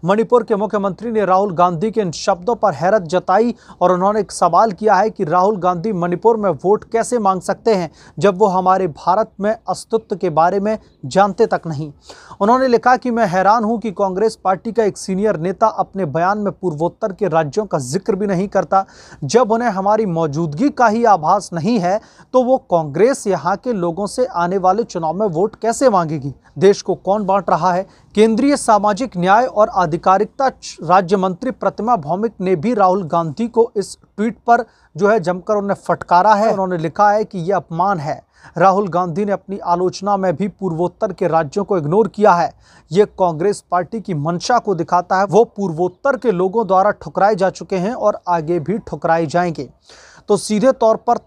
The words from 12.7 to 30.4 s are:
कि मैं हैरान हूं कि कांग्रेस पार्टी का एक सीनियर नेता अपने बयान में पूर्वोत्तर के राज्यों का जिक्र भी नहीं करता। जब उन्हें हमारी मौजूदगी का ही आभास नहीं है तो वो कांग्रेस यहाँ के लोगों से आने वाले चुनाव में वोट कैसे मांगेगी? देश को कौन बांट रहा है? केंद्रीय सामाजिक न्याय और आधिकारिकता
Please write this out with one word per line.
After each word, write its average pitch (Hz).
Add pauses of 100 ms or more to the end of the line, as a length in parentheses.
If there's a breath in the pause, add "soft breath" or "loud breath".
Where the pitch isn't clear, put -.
कि 247
मैं 226
हैरान 190
हूं 226
कि 214
कांग्रेस 202
पार्टी 190
का 226
एक 202
सीनियर 196
नेता 185
अपने 190
बयान 170
में 202
पूर्वोत्तर 170
के 196
राज्यों 160
का 180
जिक्र 147
भी 196
नहीं 196
करता। 196 (400 loud breath)
जब 214
उन्हें 233
हमारी 202
मौजूदगी 165
का 240
ही 226
आभास 190
नहीं 175
है 180 (340 soft breath)
तो 254
वो 254 (140)
कांग्रेस 170
यहाँ 180
के 247
लोगों 175
से 254
आने 180
वाले 190
चुनाव 165
में 202
वोट 190
कैसे 233
मांगेगी? 156 (260 soft breath)
देश 196
को 180
कौन 202
बांट 190
रहा 175
है? 190 (300 soft breath)
केंद्रीय 226
सामाजिक 208
न्याय 190
और 220
आधिकारिकता 185 (360)